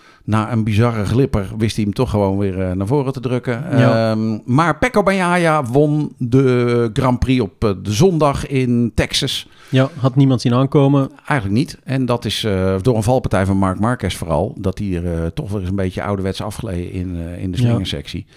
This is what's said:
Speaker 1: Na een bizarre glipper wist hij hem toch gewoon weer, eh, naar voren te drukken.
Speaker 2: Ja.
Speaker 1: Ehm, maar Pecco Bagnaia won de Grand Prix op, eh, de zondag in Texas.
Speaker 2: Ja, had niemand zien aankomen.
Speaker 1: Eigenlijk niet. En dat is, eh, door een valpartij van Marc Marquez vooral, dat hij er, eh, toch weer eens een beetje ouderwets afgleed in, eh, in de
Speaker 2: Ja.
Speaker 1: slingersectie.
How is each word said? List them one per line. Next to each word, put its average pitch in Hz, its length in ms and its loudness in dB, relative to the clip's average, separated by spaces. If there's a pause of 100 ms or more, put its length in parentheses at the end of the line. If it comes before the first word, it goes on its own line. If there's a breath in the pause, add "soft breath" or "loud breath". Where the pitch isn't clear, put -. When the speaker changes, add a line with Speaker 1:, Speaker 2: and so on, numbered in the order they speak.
(240 loud breath)
Speaker 1:
Na 110 280 0
een 110 120 0
bizarre 110 420 2
glipper 104 520 0
wist 110 180 -2
hij 113 100 -2
hem 101 80 -2
toch 127 160 0
gewoon 98 280 0
weer, 95 240 -2
eh, 92 100 -2
naar 98 160 -2
voren 135 260 -2
te 131 60 -12
drukken. 120 440 -4 (140)
Speaker 2:
Ja. 113 340 4
Speaker 1:
Ehm, 110 340 -2
maar 147 320 2
Pecco 247 260 0
Bagnaia 175 600 2
won 143 540 2
de 123 760 4
Grand 123 260 0
Prix 127 220 2
op, - 220 -4
eh, 110 60 2 (140)
de 98 100 -4
zondag 151 540 2
in 120 480 0
Texas. - 520 -2 (220 loud breath)
Speaker 2:
Ja, 131 200 4 (100)
had 123 160 2
niemand 135 260 4
zien 120 120 2
aankomen. 139 560 4 (160)
Speaker 1:
Eigenlijk 107 340 0
niet. - 240 -4
En 131 220 -2
dat 120 200 -2
is, - 180 -4
eh, 95 380 0
door 117 140 -8
een 110 80 -2
valpartij 107 420 0
van 98 120 2
Marc 95 220 0
Marquez 107 360 -2
vooral, 85 440 -4
dat 95 180 -4
hij 101 160 -4 (100)
er, 85 200 -4
eh, - 100 -2
toch - 180 -8
weer 104 80 -4
eens 90 100 -6
een 95 60 -4
beetje 95 280 -4
ouderwets 95 380 -4
afgleed 95 500 -6
in, 92 260 -6
eh, 85 260 -8
in 92 80 -4
de 87 60 -6
Speaker 2:
Ja. 123 60 2
Speaker 1:
slingersectie. 95 600 -2 (120)